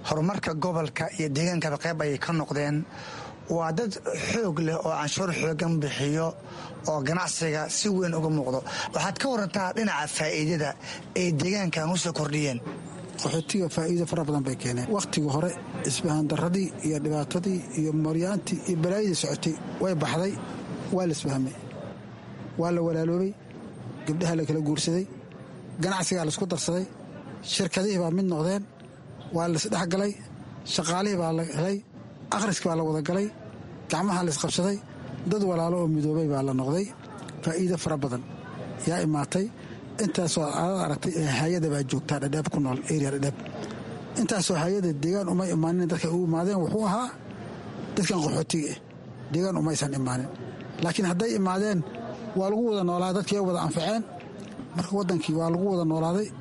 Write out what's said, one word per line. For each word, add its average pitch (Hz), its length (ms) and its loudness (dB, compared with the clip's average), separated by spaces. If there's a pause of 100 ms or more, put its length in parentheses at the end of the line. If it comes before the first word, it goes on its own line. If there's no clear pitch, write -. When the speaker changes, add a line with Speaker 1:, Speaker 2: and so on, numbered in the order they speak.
Speaker 1:
Horumarka 165 500 0
gobolka 160 580 -2
iyo 156 160 -2
deegaankaba 156 500 0
qayb 165 220 -2
ayay 147 180 0
ka - 140 -4
noqdeen. 147 440 0 (720)
Waa 160 260 0
dad 196 200 0 (300)
xoog 190 380 0
leh 160 160 2
oo 160 180 0
canshuur 151 380 0
xooggan 160 460 0
bixiyo 143 480 0 (600)
oo 156 160 2
ganacsiga 160 680 0
si - 200 0
weyn 180 260 2
uga 160 160 2
muuqdo. 131 280 2 (320)
Waxaad 165 280 0
ka - 100 -2
warantaa 202 460 0
dhinaca 170 320 0
faa'iidada 156 640 0 (440)
ay 180 180 2
deegaankan 165 580 2
u 185 60 2
soo 170 160 0
kordhiyeen. 143 460 0 (600)
Speaker 2:
Qaxootiga 165 500 0
faa'iido 170 380 2
fara 165 180 0
badan 143 180 2
bay 131 140 0
keeneen. 123 320 -2
Waqtigii 170 420 2
hore 165 200 2 (340)
isfahan 151 440 2
darradii 170 400 2 (160)
iyo 151 140 2
dhibaatadii 156 600 0 (180)
iyo 156 160 2
mooryaantii 165 720 0
iyo 180 120 2
balaayadii 185 360 2
socotay 151 400 0 (240)
way 180 160 2
baxday, 156 380 2 (600)
waa 180 140 2
la 160 60 2
isfahmay. 135 420 0 (1000)
Waa 170 140 2
la 170 120 4
walaaloobay, 170 500 2 (720)
gabdhaha 165 320 2
la 160 80 2
kala 156 160 2
guursaday, 156 440 2 (760)
ganacsigaa 185 440 0
la 151 60 0
isku 202 160 -2
darsaday, 175 380 0 (580)
shirkadihii 190 560 0
baa 170 120 2
mid 190 160 2
noqdeen, 180 360 2 (680)
waa 170 160 2
la 165 80 2
isdhex 190 320 0
galay, 196 240 2 (520)
shaqaalihii 185 540 2
baa 165 140 2
la 165 120 2
helay, 165 320 0 (520)
akhriskii 202 400 2
baa 160 80 2
la 165 80 2
wada 156 180 2
galay, 190 240 2 (600)
gacmaha 180 340 2
la 175 80 2
isqabsaday, 175 460 2 (500)
dad 202 160 2
walaalo 175 340 4
oo 170 120 4
midoobay 151 400 4
baa 139 140 2
la 135 100 2
noqday. 139 340 2 (540)
Faa'iido 175 360 2
fara 156 200 0
badan 127 260 -2 (600)
yaa 170 180 2
imaatay. 156 440 2 (520)
Intaasoo 175 520 2
aad 165 300 2
aragtay 156 340 0
ee 156 140 2
hay-ada 160 400 4
baa 143 140 2
joogtaa 135 380 0
Dhadhaab 143 280 0
ku - 120 0
nool, 131 240 2
area 143 260 2
Dhadhaab. 139 260 0 (800)
Intaasoo 196 400 2
hay-ada 180 360 2
deegaan 170 360 0
umay 185 220 2
imaanin, 170 380 4
dadka 165 200 0
u 175 160 2
imaadeen 175 340 2
wuxuu 214 280 2
ahaa 220 220 2 (840)
dadkan 185 280 2
qaxootiga 147 500 0
ah. - 80 -6 (500)
Deegaan 175 280 2
umaysan 151 380 2
imaanin. 127 340 0 (520)
Laakiin 170 260 2
hadday 180 280 2
imaadeen, 190 440 2 (560)
waa 190 160 4
lagu 214 140 2
wada 208 200 2
noolaa, 180 280 2
dadkii 202 240 2
ay 196 80 4
wada 175 160 2
anfaceen. 170 420 2 (720)
Marka 180 220 -2
waddankii 175 400 2
waa 165 160 2
lagu 175 160 4
wada 185 180 2
noolaaday 160 440 2 (120)